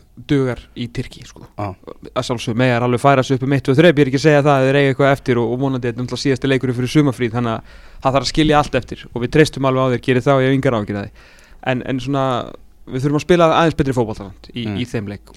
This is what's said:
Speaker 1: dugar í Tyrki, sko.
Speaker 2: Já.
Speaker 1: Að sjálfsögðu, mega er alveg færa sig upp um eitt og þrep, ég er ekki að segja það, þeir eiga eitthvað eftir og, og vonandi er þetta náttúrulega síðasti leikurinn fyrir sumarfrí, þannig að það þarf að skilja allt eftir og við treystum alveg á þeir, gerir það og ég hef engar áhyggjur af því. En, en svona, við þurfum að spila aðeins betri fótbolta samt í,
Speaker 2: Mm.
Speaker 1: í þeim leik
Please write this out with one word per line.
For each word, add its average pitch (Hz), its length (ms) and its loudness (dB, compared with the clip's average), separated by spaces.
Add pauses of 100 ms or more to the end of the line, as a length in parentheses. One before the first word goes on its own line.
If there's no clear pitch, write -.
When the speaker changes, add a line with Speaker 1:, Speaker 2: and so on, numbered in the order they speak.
(280)
Speaker 1:
dugar 135 320 0 (160)
í 123 160 -6
Tyrki, - 340 -10
sko. - 200 -20 (100)
Speaker 2:
Já. 101 140 -8 (420)
Speaker 1:
Að 127 160 -4
sjálfsögðu, 113 320 -4
mega 127 160 2
er 117 80 0
alveg 123 180 0
færa 139 220 4
sig 131 140 -2
upp 131 80 -6
um 143 100 0
eitt 131 140 0
og 127 80 4
þrep, 160 180 6
ég 147 80 4
er 131 80 2
ekki 135 80 0
að 120 60 -2
segja 147 180 6
það, 135 240 4
þeir 139 100 2
eiga 143 140 4
eitthvað 139 220 2
eftir 123 260 0
og, 117 140 -2
og 127 80 -4
vonandi 131 260 -2
er 117 60 -4
þetta 123 100 -6
náttúrulega 127 200 -8
síðasti 135 280 0
leikurinn 127 260 0
fyrir 127 140 -2
sumarfrí, 135 400 2
þannig 117 220 -2
að - 220 -12 (260)
það 131 160 2
þarf 127 80 0
að - 60 -4
skilja 151 280 4
allt 139 180 -2
eftir - 300 -8
og 117 160 -6
við 120 100 -6
treystum 147 360 2
alveg 131 100 0
á 131 140 0
þeir, 117 140 -4
gerir 123 180 0
það 143 100 4
og 131 80 2
ég 131 60 2
hef 135 80 2
engar 131 200 0
áhyggjur 104 220 -4
af 101 80 -8
því. - 160 -20 (480)
En, 127 160 -4
en 127 160 -4
svona, 135 200 -2 (640)
við 127 180 -4
þurfum 147 140 0
að - 60 -6
spila 175 300 4
aðeins 160 240 2
betri 135 160 -2
fótbolta 107 320 -2
samt - 240 -20
í, 117 160 -8
Speaker 2:
Mm. 104 80 -4
Speaker 1:
í - 160 -6
þeim 104 160 -6
leik - 280 -16